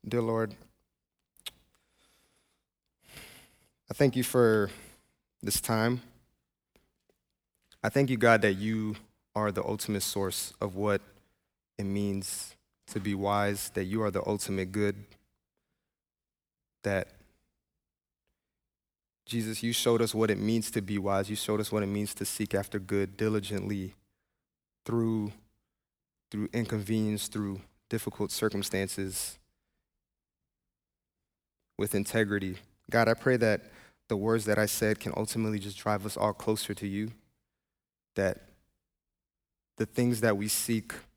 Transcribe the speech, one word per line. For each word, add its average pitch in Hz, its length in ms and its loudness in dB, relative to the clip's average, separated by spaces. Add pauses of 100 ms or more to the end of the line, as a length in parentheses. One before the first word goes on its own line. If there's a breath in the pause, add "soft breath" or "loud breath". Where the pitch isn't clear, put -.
Dear 117 160 0
Lord, 113 320 -2 (3250 loud breath)
I - 40 -6
thank 135 220 6
you 127 60 2
for 110 480 6 (720 loud breath)
this - 180 0
time. 117 420 2 (1800)
I 110 80 0
thank 139 180 4
you, 127 80 0
God, 113 260 8
that 104 120 4
you 107 420 -2 (380)
are 107 180 0
the 92 100 -2
ultimate 104 400 -2
source - 580 -4
of 101 140 -4
what 101 280 0 (760)
it 202 80 -4
means 196 720 -4 (340)
to 110 120 -6
be 98 140 -2
wise, 101 600 0
that 101 100 -2
you 104 180 -2
are 104 80 2
the 92 160 -2
ultimate 95 460 -2
good, 104 320 -2 (1800)
that, 98 260 0 (2250)
Jesus, 110 360 -4
you 117 100 0
showed 117 280 4
us 113 140 2
what 110 160 2
it 101 80 2
means 107 320 0
to 117 100 0
be 101 180 -2
wise. 98 300 0
You 104 80 -4
showed 107 240 -2
us 107 120 -4
what 107 100 0
it 98 60 -2
means 104 260 -2
to - 100 -8
seek - 300 -4
after 101 240 -2
good 98 400 -2
diligently 101 760 -2 (920)
through, 113 460 0 (960)
through 104 240 -4
inconvenience, 107 720 0
through 98 320 -4 (300)
difficult 107 420 -4
circumstances, 98 1040 -2 (2500)
with 104 180 -2
integrity. 101 640 0 (340)
God, 113 180 4
I 117 60 6
pray 127 220 2
that 110 240 4 (480 loud breath)
the 110 80 0
words 110 300 0
that 107 120 2
I 107 80 4
said 107 340 0
can - 160 -6
ultimately 107 420 -2
just 98 200 -10
drive 104 280 -2
us 104 100 -8
all 104 160 2
closer 107 420 -2
to - 120 -8
you, 104 260 -4 (1040)
that 98 260 0 (1300)
the 110 100 0
things 120 340 0
that 110 160 4
we 104 120 -4
seek - 440 -2 (240)